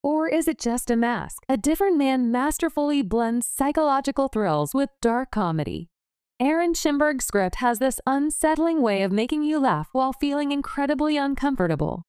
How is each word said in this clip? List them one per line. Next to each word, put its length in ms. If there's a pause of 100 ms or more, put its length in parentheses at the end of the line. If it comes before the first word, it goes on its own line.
Or 260
is 200
it 100
just 320
a 60
mask? 520
A 80
Different 400
Man 340
masterfully 720
blends 440
psychological 840
thrills 460
with 160 (100)
dark 300
comedy. 600 (500)
Aaron 320
Schimberg's 520
script 320
has 220
this 280
unsettling 760
way 200
of 100
making 320
you 160
laugh 320
while 200
feeling 380
incredibly 680
uncomfortable. 920